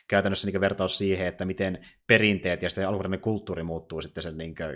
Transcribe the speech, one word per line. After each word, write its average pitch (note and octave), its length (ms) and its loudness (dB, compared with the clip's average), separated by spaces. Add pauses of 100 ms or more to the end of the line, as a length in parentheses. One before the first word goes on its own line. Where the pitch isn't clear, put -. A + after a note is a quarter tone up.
käytännössä G2 380 2
niinku F#2+ 140 0
vertaus G2 380 0
siihen, F#2+ 280 2
että F2 180 -4
miten F#2 340 -2 (280)
perinteet G2+ 560 4
ja F2 80 0
sitten F#2+ 180 -2
alkuperäinen F#2+ 320 -2
kulttuuri F#2+ 420 -4
muuttuu E2 400 -6
sitten D#2 200 -10
sen D#2+ 140 -8
niinku D#2+ 260 -10 (140)